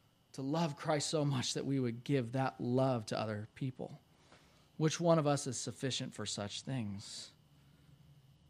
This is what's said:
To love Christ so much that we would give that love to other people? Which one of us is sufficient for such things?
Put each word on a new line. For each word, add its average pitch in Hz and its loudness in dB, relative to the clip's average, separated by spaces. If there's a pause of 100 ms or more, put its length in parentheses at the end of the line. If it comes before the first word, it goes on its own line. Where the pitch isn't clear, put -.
(340)
To 139 -6
love 151 0
Christ 151 0
so 151 2
much 135 0
that 120 -2
we 135 2
would 123 -2
give 127 2
that 131 0
love 123 2
to - -2
other 107 -4
people? - -6 (760)
Which 156 2
one 165 8
of 143 4
us 143 2
is 120 -4
sufficient 127 -4
for 107 -6
such 101 -6
things? 107 -6 (1200)